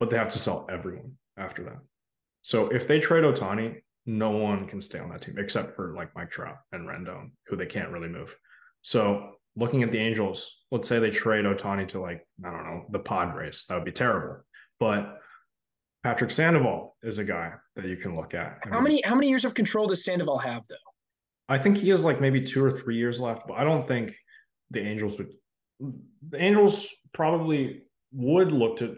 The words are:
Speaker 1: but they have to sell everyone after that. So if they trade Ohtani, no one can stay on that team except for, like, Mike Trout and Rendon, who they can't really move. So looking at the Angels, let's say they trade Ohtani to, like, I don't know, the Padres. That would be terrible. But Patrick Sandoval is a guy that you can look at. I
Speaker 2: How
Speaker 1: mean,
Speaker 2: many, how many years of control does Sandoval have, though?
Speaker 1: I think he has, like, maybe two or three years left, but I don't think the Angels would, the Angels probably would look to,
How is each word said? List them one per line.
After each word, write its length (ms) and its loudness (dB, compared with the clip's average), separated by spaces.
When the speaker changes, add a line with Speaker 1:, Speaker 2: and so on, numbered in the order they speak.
Speaker 1:
but 80 0
they 80 0
have 160 0
to 60 -4
sell 320 -2
everyone 460 -10
after 280 -10
that. 140 -14
So 260 0
if 180 0
they 140 6
trade 240 4
Ohtani, 580 0
no 240 0
one 360 0
can 160 -10
stay 160 -12
on 120 -10
that 120 -12
team 160 -14
except 380 -4
for, 200 -8
like, 180 -12
Mike 160 -12
Trout 260 -12
and 140 -12
Rendon, 440 -12
who 100 -6
they 100 -4
can't 240 -6
really 180 -10
move. 260 -12
So 480 2
looking 260 2
at 100 2
the 60 0
Angels, 600 -2
let's 180 -2
say 100 2
they 120 4
trade 360 2
Ohtani 420 -2
to, 120 -8
like, 260 -10
I 60 -10
don't 140 -10
know, 260 -10
the 80 -4
Padres. 680 -6
That 80 -4
would 100 -4
be 60 -8
terrible. 520 -2
But 400 0
Patrick 280 0
Sandoval 720 2
is 160 -6
a 60 -2
guy 280 -4
that 100 -8
you 100 -6
can 180 -8
look 200 -8
at. 300 -6
I 40 -10
Speaker 2:
How 80 -4
Speaker 1:
mean, 80 2
Speaker 2:
many, 220 4
how 80 2
many 160 4
years 160 2
of 80 -4
control 320 2
does 180 -2
Sandoval 340 0
have, 300 -6
though? 80 -16
Speaker 1:
I 100 4
think 200 6
he 100 2
has, 160 6
like, 160 4
maybe 220 4
two 200 2
or 80 6
three 260 -2
years 220 0
left, 300 -6
but 60 -8
I 100 0
don't 240 2
think 260 -2
the 100 -4
Angels 360 -2
would, 160 -10
the 140 0
Angels 440 6
probably 720 0
would 400 4
look 260 2
to, 200 -4